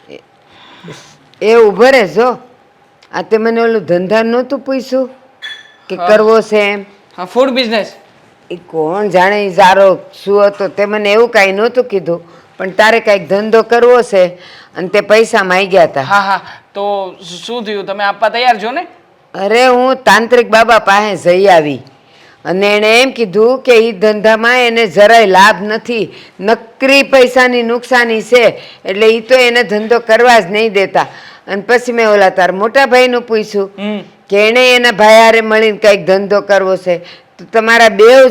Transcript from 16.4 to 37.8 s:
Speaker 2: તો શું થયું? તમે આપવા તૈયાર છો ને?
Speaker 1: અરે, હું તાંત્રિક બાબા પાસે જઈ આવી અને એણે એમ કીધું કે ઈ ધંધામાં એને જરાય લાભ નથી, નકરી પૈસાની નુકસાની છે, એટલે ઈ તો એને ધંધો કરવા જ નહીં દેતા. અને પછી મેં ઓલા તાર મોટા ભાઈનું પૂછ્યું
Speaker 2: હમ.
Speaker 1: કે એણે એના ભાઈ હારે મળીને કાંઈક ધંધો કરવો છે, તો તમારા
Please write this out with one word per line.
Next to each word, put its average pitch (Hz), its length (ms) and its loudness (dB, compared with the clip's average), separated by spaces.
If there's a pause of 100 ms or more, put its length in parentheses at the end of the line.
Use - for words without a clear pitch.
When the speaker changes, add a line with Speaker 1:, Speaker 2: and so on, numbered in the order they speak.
Speaker 2:
તો 202 420 -8 (300)
શું 233 180 -10
થયું? 196 220 -10
તમે 202 180 -6
આપવા 202 240 -2
તૈયાર 233 320 -2
છો 220 100 -8
ને? 339 160 -8 (480)
Speaker 1:
અરે, 214 320 0
હું 254 300 0
તાંત્રિક 226 520 0
બાબા 220 300 2
પાસે 202 380 0
જઈ 180 320 0
આવી 147 320 2 (640)
અને 190 220 -4 (100)
એણે 214 120 0 (140)
એમ 269 100 -2
કીધું 233 500 -2
કે 247 120 2
ઈ 226 180 2
ધંધામાં 214 760 0
એને 233 200 0
જરાય 208 400 4
લાભ 190 360 2
નથી, 220 440 -6 (340)
નકરી 262 640 -2
પૈસાની 247 600 2
નુકસાની 233 600 -2
છે, 240 200 2 (420)
એટલે 202 240 -2
ઈ 226 120 2
તો 226 140 -2
એને 240 280 2
ધંધો 220 380 -2
કરવા 233 400 2
જ 175 100 -4
નહીં 214 240 -4
દેતા. 180 320 -2 (400)
અને 190 160 -8
પછી 240 300 -2
મેં 226 160 0
ઓલા 202 220 2
તાર 180 220 0
મોટા 226 340 -2
ભાઈનું 247 360 2
પૂછ્યું 214 560 -6
Speaker 2:
હમ. 208 220 -8 (280)
Speaker 1:
કે 208 200 2
એણે 247 260 2
એના 240 180 2
ભાઈ 214 300 4
હારે 226 180 2
મળીને 220 380 0
કાંઈક 202 280 2
ધંધો 196 360 0
કરવો 190 340 0
છે, 180 220 -4 (400)
તો 180 140 -20
તમારા 226 360 2